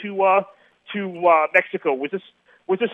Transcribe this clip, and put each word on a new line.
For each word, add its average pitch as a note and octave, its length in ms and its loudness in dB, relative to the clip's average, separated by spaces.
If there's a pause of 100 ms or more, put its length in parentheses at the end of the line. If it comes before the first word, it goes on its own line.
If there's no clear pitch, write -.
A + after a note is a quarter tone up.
to, G#3 60 -10 (140)
uh, F#3+ 180 4 (520)
to, F3+ 340 -4
uh, D#3 260 4
Mexico E3+ 400 0
was C3 200 -6
a, F#3+ 80 -8 (460)
was F#3+ 140 0
a A#3 120 0